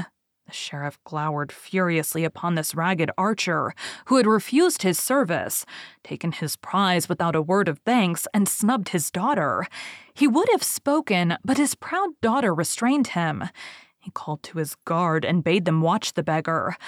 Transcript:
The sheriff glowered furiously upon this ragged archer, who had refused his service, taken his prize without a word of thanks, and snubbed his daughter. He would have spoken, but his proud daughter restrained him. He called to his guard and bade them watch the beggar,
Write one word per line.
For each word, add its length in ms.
The 60
sheriff 520
glowered 460
furiously 720
upon 320
this 200
ragged 420
archer, 560
who 120
had 100
refused 540
his 180
service, 680
taken 280
his 240
prize 520
without 280
a 60
word 260
of 120
thanks, 540
and 140
snubbed 420
his 220
daughter. 560
He 140
would 240
have 120
spoken, 800
but 140
his 180
proud 340
daughter 320
restrained 540
him. 380
He 120
called 320
to 140
his 180
guard 380
and 200
bade 220
them 160
watch 320
the 100
beggar, 520